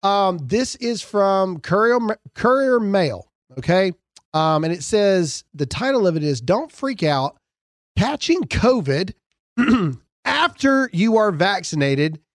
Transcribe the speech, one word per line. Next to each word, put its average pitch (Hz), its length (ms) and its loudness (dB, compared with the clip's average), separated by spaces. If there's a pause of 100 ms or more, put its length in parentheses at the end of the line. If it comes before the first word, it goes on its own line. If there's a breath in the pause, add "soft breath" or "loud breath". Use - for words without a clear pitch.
Um, 196 400 0
this 214 340 -2
is 233 260 -4
from 196 580 0
Courier, 226 380 2 (360)
Courier 254 460 2
Mail, 190 460 0 (320)
okay? 185 340 0 (420)
Um, 156 300 2
and 165 80 -2
it 165 100 -6
says, 190 640 0 (100)
the 143 120 -4
title 247 400 0
of 165 100 2
it 151 60 -2
is, 143 180 -2
"Don't 208 300 -2
Freak 269 320 -6
Out, 143 340 -2 (640)
Catching 302 440 0
covid 190 680 0 (440)
<clears throat> 220 420 0 (260)
After 269 680 0
You 226 240 2
Are 214 160 4
Vaccinated 156 880 0 (140)